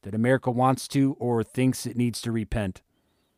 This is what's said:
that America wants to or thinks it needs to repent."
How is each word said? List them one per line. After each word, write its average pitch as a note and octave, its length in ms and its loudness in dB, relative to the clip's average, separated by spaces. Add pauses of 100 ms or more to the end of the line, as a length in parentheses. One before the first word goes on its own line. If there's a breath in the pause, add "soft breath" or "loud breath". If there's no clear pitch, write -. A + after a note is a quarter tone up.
that G2 120 -10
America B2+ 360 2
wants B2+ 380 2
to C#3 300 2
or A#2+ 240 0
thinks B2+ 440 0
it A2+ 100 -8
needs A#2+ 260 0
to A#2 100 -4
repent." G#2+ 500 -4 (560)